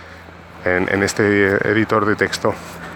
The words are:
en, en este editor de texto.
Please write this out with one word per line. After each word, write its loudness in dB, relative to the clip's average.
en, 2
en 2
este 2
editor 2
de 2
texto. 0